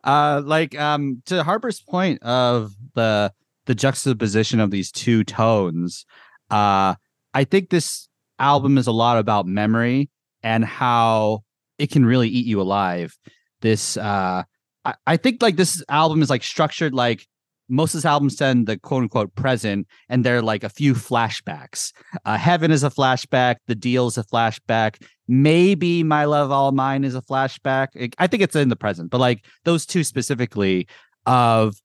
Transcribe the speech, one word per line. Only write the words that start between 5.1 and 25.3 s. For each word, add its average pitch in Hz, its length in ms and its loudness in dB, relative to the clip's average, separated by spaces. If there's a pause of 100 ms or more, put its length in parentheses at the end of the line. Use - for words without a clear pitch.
tones, 92 800 0 (460)
uh, 98 440 2 (400)
I 139 100 2
think 190 260 0
this - 380 -4 (300)
album 139 400 2
is 123 80 0
a 120 60 0
lot 117 260 2
about 104 280 0
memory 117 640 0 (320)
and 113 220 0
how 113 800 0 (340)
it 143 120 -4
can 143 140 4
really 120 240 2
eat 120 180 -2
you 107 140 0
alive. 92 560 -2 (440)
This, 110 360 0
uh, 95 460 -2 (420)
I, - 100 -6 (120)
I 160 100 2
think, 247 260 -2
like, 214 140 2
this 170 320 -2
album 156 340 2
is, 143 80 0
like, 127 120 0
structured 147 520 -4
like 120 320 -2 (420)
most 147 260 0
of 170 40 -4
his 147 60 -4
albums 147 320 2
send 127 320 2
the 107 100 -4
quote 131 240 -4
unquote 107 320 -4
present, 110 540 -2 (200)
and 123 160 0
they're, 120 180 2
like, 110 200 -2
a 107 60 -10
few 139 260 0
flashbacks. 113 1000 -4 (320)
Uh, 107 140 -2
Heaven 165 320 2
is 147 140 2
a 143 60 0
flashback. 127 680 0 (100)
The 120 80 -4
Deal 123 320 0
is 113 100 -4
a 120 60 -4
flashback. 113 800 -2 (240)
Maybe 170 760 2